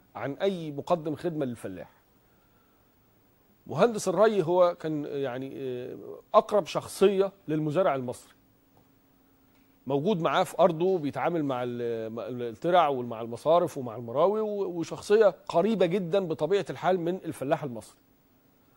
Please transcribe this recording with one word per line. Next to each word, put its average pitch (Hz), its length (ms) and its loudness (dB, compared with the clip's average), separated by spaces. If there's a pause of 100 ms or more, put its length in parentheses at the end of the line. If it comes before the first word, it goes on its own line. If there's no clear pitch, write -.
(160)
عن 127 180 -6
أي 175 380 -4
مقدم 151 440 -4
خدمة 156 300 -4
للفلاح. 104 440 -10 (1800)
مهندس 208 400 2
الري 196 360 4
هو 175 320 4
كان، 156 300 -4
يعني، 135 500 -6
آه، 127 420 -8 (360)
أقرب 208 320 4
شخصية 190 680 2 (160)
للمزارع 156 480 0
المصري، 123 380 -8 (1500)
موجود 156 340 0
معاه 165 220 2
في - 160 -4
أرضه، 180 380 4
بيتعامل 147 480 -2
مع 127 180 -2
ال-، 117 480 -4
مع 113 160 -8
الترع 127 600 2
ومع 120 340 -4
المصارف 147 560 2
ومع 123 180 -8
المراوي، 147 460 0
و-، 208 220 -4 (160)
وشخصية 190 560 4 (120)
قريبة 185 380 2
جدًا 180 340 0
بطبيعة 170 500 0
الحال 165 300 0
من 170 160 -2
الفلاح 151 480 -4
المصري. 117 340 -10 (800)